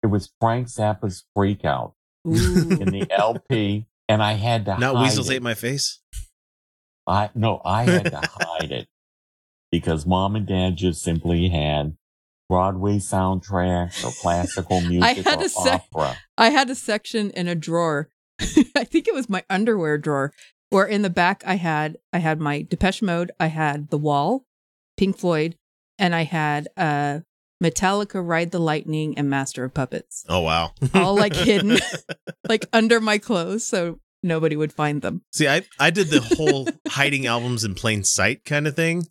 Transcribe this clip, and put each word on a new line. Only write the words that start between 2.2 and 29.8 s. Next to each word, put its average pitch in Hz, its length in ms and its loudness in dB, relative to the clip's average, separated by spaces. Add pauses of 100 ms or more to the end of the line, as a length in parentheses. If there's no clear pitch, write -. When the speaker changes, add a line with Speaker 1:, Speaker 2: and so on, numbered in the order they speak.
Speaker 2:
Ooh. 160 60 0 (460)
Speaker 1:
in 98 120 0
the 98 180 -4
L 104 300 2 (100)
P, 107 380 -2 (200)
and 107 140 2
I 107 120 0
had 110 320 0
to 98 140 -2
Speaker 3:
Not 131 160 0
Speaker 1:
hide 131 80 2
Speaker 3:
Weasels 131 280 0
Speaker 1:
it. 131 60 0
Speaker 3:
Ate 127 40 -6
My 120 140 -4
Face? 135 460 -4 (1040)
Speaker 1:
I, 104 280 0
no, 110 280 0
I 104 200 -2
had 170 220 2
to 151 140 -4
Speaker 3:
<laughs> 147 40 -6
Speaker 1:
hide 156 480 -6
it - 160 -8 (840)
because 82 360 -2
Mom 95 280 2
and 104 120 -4
Dad 92 280 0
just 87 280 -2
simply 85 460 0
had 76 460 -2 (540)
Broadway 95 480 2
soundtracks 92 1040 -2
or - 80 -4
classical 90 640 -2
Speaker 2:
<laughs> 87 60 0
I 87 40 -2
Speaker 1:
music 90 360 2
Speaker 2:
had - 160 2
Speaker 1:
or 392 60 -2
Speaker 2:
a - 40 -2
sec- - 340 0 (100)
Speaker 1:
opera. 69 240 -2 (180)
Speaker 2:
I 226 140 6
had 254 220 2
a 262 40 -6
section 214 560 -4
in 175 160 -4
a 175 60 -2
drawer. 160 560 -2 (140)
<laughs> - 180 -14 (340)
I 285 100 0
think - 220 0
it 453 60 0
was 269 160 -4
my 190 220 -2
underwear 190 480 2
drawer, 143 340 0 (380)
where 196 160 4
in 208 160 0
the 190 80 0
back 185 340 2
I 185 120 0
had, 160 400 -2 (140)
I - 60 -2
had 160 220 0
my 147 240 -2
Depeche 190 400 0
Mode, 175 360 -2
I 165 80 2
had 151 440 -2
The 151 80 0
Wall, 151 460 0 (520)
Pink 196 180 2
Floyd, 170 420 0 (420)
and 175 160 2
I 165 80 2
had, 151 520 -2
uh, 147 440 0 (440)
Metallica, 185 640 0
Ride 170 260 0
the 180 80 -2
Lightning, 156 580 -2
and 143 120 0
Master 135 340 -4
of 131 100 -8
Puppets. - 540 -6